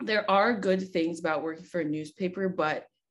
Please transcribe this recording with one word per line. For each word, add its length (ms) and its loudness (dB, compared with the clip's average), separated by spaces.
There 300 0
are 240 6
good 380 0
things 260 0
about 240 0
working 220 -6
for 160 -4
a 40 0
newspaper, 640 -4
but 380 -2